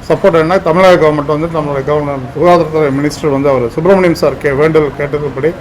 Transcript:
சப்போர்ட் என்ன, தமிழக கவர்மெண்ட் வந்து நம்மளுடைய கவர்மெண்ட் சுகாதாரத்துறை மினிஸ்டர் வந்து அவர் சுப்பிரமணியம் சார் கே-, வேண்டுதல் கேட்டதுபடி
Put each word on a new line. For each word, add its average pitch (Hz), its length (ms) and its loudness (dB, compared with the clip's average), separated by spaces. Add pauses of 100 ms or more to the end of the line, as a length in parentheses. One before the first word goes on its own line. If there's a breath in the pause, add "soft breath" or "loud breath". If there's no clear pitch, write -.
சப்போர்ட் 165 360 2
என்ன, 175 140 0 (100)
தமிழக 180 340 4
கவர்மெண்ட் 151 340 0
வந்து 160 200 -4
நம்மளுடைய 143 320 -4
கவர்மெண்ட் 143 480 -4
சுகாதாரத்துறை 156 540 2 (100)
மினிஸ்டர் 147 360 -2
வந்து 139 180 0
அவர் 120 220 -2
சுப்பிரமணியம் 175 460 2
சார் 139 220 0
கே-, 139 180 0
வேண்டுதல் 156 380 0
கேட்டதுபடி 143 600 -4